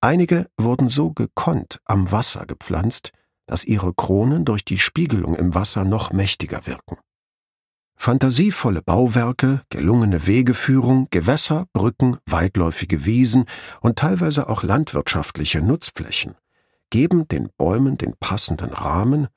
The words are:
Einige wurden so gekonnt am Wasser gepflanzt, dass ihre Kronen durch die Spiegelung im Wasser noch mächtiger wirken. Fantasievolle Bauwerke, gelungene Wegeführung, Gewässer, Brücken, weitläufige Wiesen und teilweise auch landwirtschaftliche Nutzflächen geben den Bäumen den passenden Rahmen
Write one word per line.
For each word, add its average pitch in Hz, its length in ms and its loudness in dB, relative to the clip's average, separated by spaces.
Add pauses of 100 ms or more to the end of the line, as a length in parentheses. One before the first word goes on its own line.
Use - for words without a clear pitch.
Einige 170 560 2
wurden 123 320 2
so 147 220 0
gekonnt - 720 -4
am 95 260 0
Wasser - 340 -2
gepflanzt, - 680 -4 (340)
dass - 180 -4
ihre 92 300 0
Kronen 123 520 2
durch 107 200 -2
die 95 140 -4
Spiegelung 110 560 0
im 87 180 0
Wasser 95 320 0
noch 104 260 -2
mächtiger - 540 -4
wirken. - 320 -12 (1040)
Fantasievolle 131 800 2
Bauwerke, 123 880 2
gelungene 95 580 2
Wegeführung, 127 840 2
Gewässer, 151 600 0
Brücken, 120 540 0
weitläufige 82 800 0
Wiesen 120 400 2 (340)
und 120 180 0
teilweise 160 520 0
auch 110 140 -2
landwirtschaftliche 76 1000 -2
Nutzflächen - 760 -4 (540)
geben 160 400 2
den 62 280 -2
Bäumen 117 400 2
den - 220 -6
passenden - 520 -4
Rahmen 117 640 0